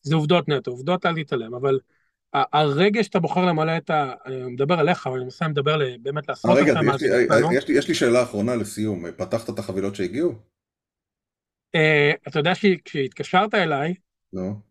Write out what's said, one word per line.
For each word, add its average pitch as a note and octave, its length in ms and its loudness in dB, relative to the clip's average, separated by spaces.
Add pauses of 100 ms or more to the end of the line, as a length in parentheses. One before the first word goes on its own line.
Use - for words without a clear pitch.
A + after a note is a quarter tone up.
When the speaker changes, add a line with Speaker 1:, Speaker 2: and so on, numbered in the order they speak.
Speaker 1:
זה D3+ 140 -2
עובדות D3+ 340 4
נטו, C3+ 220 0
עובדות D3 340 -4
אל E3 180 0
תתעלם, A#2+ 300 -4
אבל C3+ 260 0 (540)
ה-, C#3+ 260 2
הרגע F3 440 2
שאתה G3 160 0
בוחר F3+ 260 2
למלא D#3+ 320 2
את - 120 -8
ה-, C#3+ 240 0 (120)
אני C3 180 -8
מדבר E3 360 0
עליך, E3+ 280 2
אבל C3 80 -4
אני B2+ 80 -4
מנסה C3 240 -6
לדבר D3+ 300 0
ל-, B2+ 240 -2
באמת C#3+ 280 -6
לעשרות - 280 -2
Speaker 2:
רגע, C#3+ 220 2
Speaker 1:
אלפי - 60 0 (100)
Speaker 2:
יש - 60 -8
לי, C#3 80 0
Speaker 1:
מאזינים B2 220 2
Speaker 2:
אה, A2 80 4
Speaker 1:
שלנו. D3 140 0
Speaker 2:
יש C#3 140 -2
לי, - 100 2
יש C#3 100 0
לי E3+ 80 -2
שאלה B2 280 2
אחרונה A#2 320 -2
לסיום, G#2 560 -6
פתחת - 380 -6
את - 100 -8
החבילות G2 360 -6
שהגיעו? A#2 380 -2 (1400)
Speaker 1:
אה, D#3 360 4 (160)
אתה D#3 120 -2
יודע E3 160 2
שכשהתקשרת F#3 1000 0
אליי, D#3+ 380 0 (400)
Speaker 2:
נו. G2 380 -6